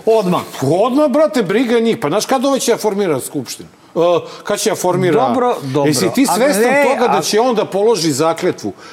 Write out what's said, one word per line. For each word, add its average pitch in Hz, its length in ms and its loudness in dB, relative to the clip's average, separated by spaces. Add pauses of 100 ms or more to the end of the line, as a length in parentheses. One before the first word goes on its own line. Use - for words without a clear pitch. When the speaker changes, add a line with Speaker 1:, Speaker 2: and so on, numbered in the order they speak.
Speaker 1:
odmah. 185 340 2 (220)
Speaker 2:
Odmah, 240 460 2
brate, 294 340 2
briga 226 380 0
njih. 226 160 0
Pa 147 120 -4
znaš 196 180 0
kad 254 180 0
ovaj 277 140 0
će 233 140 0
da 202 60 0
formira 196 420 -2
Skupštinu? 117 480 -10 (200)
E, - 120 -2 (440)
kad 202 140 -4
će 208 120 -2
da 170 60 -2
formira 180 420 0
Speaker 1:
Dobro, 247 460 0
dobro. 143 240 0
Speaker 2:
Jesi 139 220 0
ti 262 180 2
Speaker 1:
A 165 60 0
Speaker 2:
svestan 240 300 2
Speaker 1:
ne, 269 200 2
Speaker 2:
toga 254 240 2
da 147 100 2
Speaker 1:
a 160 40 0
Speaker 2:
će 208 180 0
on 247 140 0
da 202 100 0
položi 180 480 0
zakletvu 156 600 -2 (200)